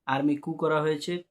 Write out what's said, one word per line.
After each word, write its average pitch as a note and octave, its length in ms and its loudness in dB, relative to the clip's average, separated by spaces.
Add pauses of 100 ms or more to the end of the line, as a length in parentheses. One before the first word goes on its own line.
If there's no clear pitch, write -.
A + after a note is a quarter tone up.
আর্মি C#3+ 300 2
কু D#3+ 160 -6
করা D#3 280 2
হয়েছে, D#3 500 -2